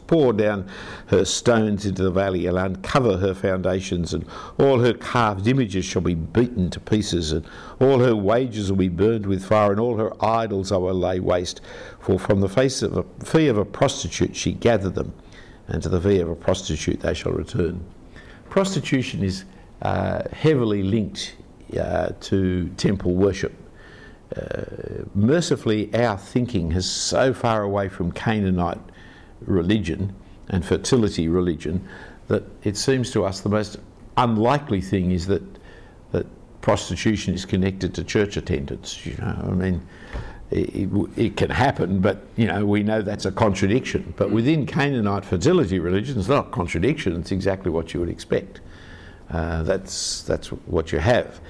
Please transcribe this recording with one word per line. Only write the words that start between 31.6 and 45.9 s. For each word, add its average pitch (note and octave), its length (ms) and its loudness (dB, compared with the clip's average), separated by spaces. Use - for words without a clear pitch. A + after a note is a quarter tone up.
that G#2 140 0
it G2+ 140 -2
seems B2+ 340 0
to G#2 140 2
us F#2+ 160 -4
the - 80 -4
most G#2 280 0
unlikely A#2+ 640 2
thing F#2+ 300 0
is F2+ 160 0
that, F#2+ 160 2
that - 140 -2
prostitution G2+ 720 0
is F2+ 100 -4
connected F#2+ 500 -2
to - 80 -4
church G2+ 340 0
attendance. - 680 -6
You - 140 -8
know, - 240 -4
I G2 80 -4
mean, F#2 320 0
it, - 240 -2
it, F#2+ 140 -2
it G#2+ 200 0
can G2 140 0
happen, F#2+ 500 0
but, G2 260 0
you A#2 100 4
know, G2 180 0
we G#2 180 2
know G#2+ 200 2
that's G2+ 240 -4
a F#2+ 60 -2
contradiction. G2+ 840 0
But G2+ 140 0
within A#2+ 360 2
Canaanite A#2+ 580 0
fertility F#2+ 540 2
religion, G2 400 0